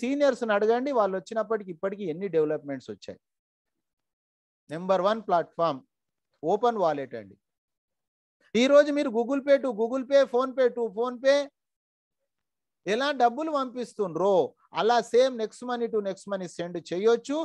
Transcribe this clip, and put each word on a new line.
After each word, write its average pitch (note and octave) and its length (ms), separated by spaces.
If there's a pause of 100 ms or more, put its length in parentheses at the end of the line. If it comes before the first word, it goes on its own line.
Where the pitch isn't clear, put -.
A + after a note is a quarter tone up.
సీనియర్స్‌ని B3+ 540
అడగండి, A#3 420
వాళ్ళు G3 220
వచ్చినప్పటికి G#3+ 560
ఇప్పటికి G3 360
ఎన్ని F#3 240
డెవలప్‌మెంట్స్ D3 580
వచ్చాయి. F#2+ 260 (1500)
నెంబర్ F#3 380
వన్ A3 200
ప్లాట్‌ఫామ్ E3 520 (600)
ఓపెన్ G#3+ 420
వాలెట్ C#3 360
అండి. G2+ 160 (1160)
ఈరోజు C#4+ 380
మీరు C#4+ 240
Google A#3+ 300
Pay C#4 180
to C4+ 40 (120)
Google A#3 280
Pay, C#4 140 (100)
PhonePe B3+ 440
to A#3+ 60 (140)
PhonePe B3 380 (1500)
ఎలా A#3+ 220 (120)
డబ్బులు B3 360
పంపిస్తుండ్రో, G#3+ 760 (480)
అలా A3 160 (160)
సేమ్ C4 300
నెక్స్ట్ G#3+ 260
మనీ A#3+ 240
to A3 60 (100)
నెక్స్ట్ F#3+ 240
మనీ F#3 140 (100)
సెండ్ F3 220 (120)
చేయొచ్చు. A#3 540